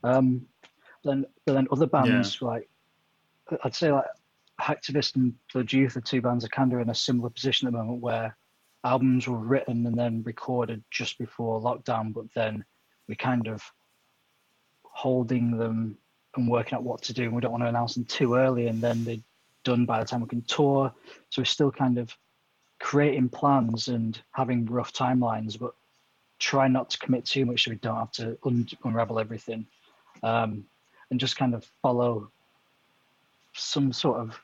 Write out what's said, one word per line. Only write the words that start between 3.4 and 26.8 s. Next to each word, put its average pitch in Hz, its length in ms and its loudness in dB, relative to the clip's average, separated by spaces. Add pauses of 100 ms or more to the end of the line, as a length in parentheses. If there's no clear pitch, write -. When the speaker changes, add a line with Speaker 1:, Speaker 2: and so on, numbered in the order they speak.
Speaker 1:
I'd 123 120 -4
say, 160 180 2
like, 139 140 2 (520)
Hacktivist - 580 -2
and 123 180 2 (180)
Blood 127 180 -2
Youth 135 260 2
are 123 40 -4
two 123 220 -2
bands 120 220 0
that 107 80 -8
kind 131 200 2
of 123 80 0
in 113 80 -2
a 117 60 -2
similar 123 340 0
position 127 400 -2
at 120 40 -2
the 120 80 -2
moment, 117 200 -4
where 113 340 -4 (480)
albums 127 460 4
were 123 80 -2
written 117 500 0
and 117 120 0
then 117 240 0
recorded 113 680 -4
just - 280 -6
before 113 420 -4
lockdown, 113 540 -2
but 113 180 -10
then 110 320 -2 (420)
we 110 80 -8
kind 123 320 -2
of 110 160 -8 (1200)
holding 120 720 0
them 113 400 -2 (380)
and 120 120 0
working 120 280 0
out 120 60 -4
what 120 200 -6
to - 100 -8
do, 123 120 -4
and 117 100 -2
we 120 80 0
don't 117 100 -2
wanna 120 160 -2
announce 117 260 -2
them 120 120 -4
too 123 300 0
early, 127 320 2
and 113 120 -2
then 117 240 0
they're 117 120 -6 (480)
done 123 200 4
by 113 160 0
the 113 60 -4
time 123 160 -4
we 110 60 -6
can 120 140 -4
tour. 139 520 2 (340)
So - 140 -2
we're 123 40 0
still 143 240 2
kind 127 280 0
of 117 180 -8 (640)
creating 143 500 2
plans 120 580 2
and 113 340 -2 (120)
having 123 340 0
rough 117 260 -4
timelines, 117 680 0
but 120 140 -8 (680)
try 135 260 4
not 127 240 2